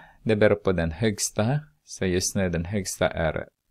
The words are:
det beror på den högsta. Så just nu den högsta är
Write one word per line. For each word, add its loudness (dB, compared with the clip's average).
det 2
beror 6
på 0
den 0
högsta. 0
Så -6
just 0
nu 0
den -2
högsta -2
är -4